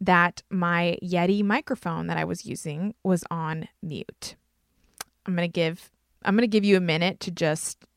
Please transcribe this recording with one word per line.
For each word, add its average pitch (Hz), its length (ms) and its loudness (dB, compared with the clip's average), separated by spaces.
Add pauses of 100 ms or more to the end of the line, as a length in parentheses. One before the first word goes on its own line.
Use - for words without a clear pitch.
that 180 480 4
my 175 520 0
Yeti 180 400 2
microphone 202 640 -2
that 165 100 -4
I 160 80 -2
was 175 200 -6
using 170 560 -8
was 185 300 2
on 160 380 -6 (120)
mute. - 540 -10 (880)
I'm 180 100 -2
gonna 175 120 0
give, 170 440 -2 (340)
I'm 196 100 2
gonna 240 120 4
give 208 180 2
you 202 100 8
a 185 40 8
minute 170 400 0
to - 120 -8
just 160 540 -2 (120)